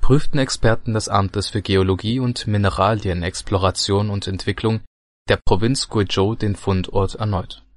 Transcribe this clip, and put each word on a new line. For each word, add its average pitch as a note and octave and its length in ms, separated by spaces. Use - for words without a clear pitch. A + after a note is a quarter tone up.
prüften - 380
Experten A2+ 540
des G#2+ 160
Amtes G2 420
für G#2+ 120
Geologie F#2+ 560
und B2 280
Mineralienexploration G2 1600
und G2+ 160
Entwicklung G#2 540
der G2+ 160
Provinz A2+ 440
Guizhou G2+ 460
den G#2 220
Fundort G2 580
erneut. G#2 500